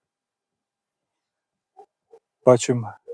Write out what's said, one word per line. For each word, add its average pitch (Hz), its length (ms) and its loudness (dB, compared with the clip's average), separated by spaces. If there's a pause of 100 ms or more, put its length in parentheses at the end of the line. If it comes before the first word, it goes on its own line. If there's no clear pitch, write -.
(2500)
Бачимо, 120 480 0 (200)